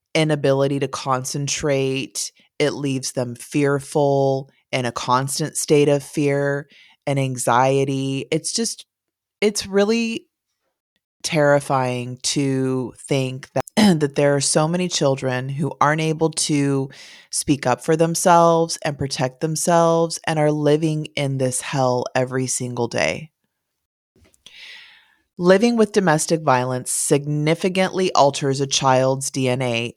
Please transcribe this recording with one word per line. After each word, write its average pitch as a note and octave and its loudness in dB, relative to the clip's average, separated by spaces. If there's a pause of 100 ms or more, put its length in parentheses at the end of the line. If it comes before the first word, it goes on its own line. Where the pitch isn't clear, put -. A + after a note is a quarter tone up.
(120)
inability C#3 2
to C3+ -2
concentrate. C3+ -4 (260)
It C#3+ 2
leaves C3 -4
them A#2+ -6
fearful, C#3 0 (200)
in C3 -2
a A#2+ -4
constant C3+ -2
state D3 2
of C#3+ 2
fear C#3+ -2 (380)
and C#3 -2
anxiety. C3+ 0
It's D#3 -4
just, - -6 (560)
it's G#3 -2
really A3 0 (960)
terrifying C3 0
to C3 -2
think C3 -4
that, F3 -2 (120)
<clears throat> G3 6
that C#3+ -2
there C#3+ 2
are C#3 0
so D#3 0
many F3+ -2
children C3+ -2
who C#3 -4
aren't D3+ 2
able D#3+ 0
to C#3 0 (400)
speak - -2
up B2 0
for D#3+ 2
themselves E3 4
and C#3+ -4
protect C3+ -4
themselves E3 2
and D#3+ -2
are D3+ 2
living D3+ 0 (100)
in C#3 -2
this B2+ -2
hell B2+ 0 (100)
every C3 -2
single B2 -4
day. A2+ -2 (2000)
Living G3 4
with G#3+ 2
domestic E3 2
violence B2+ 0
significantly D#3+ 0
alters C#3 2
a C#3 0
child's C3+ 0
D C3 -2
N B2+ -2
A, A#2 -4